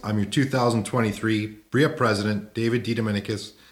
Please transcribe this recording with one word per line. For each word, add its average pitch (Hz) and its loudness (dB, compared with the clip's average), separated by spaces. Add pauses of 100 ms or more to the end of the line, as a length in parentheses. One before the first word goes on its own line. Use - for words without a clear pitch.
I'm 107 0
your 101 2
two 135 2
thousand 120 2
twenty-three 110 0 (240)
Bria 147 2
President, 107 0
David 117 0
DiDominicus, 107 -2 (200)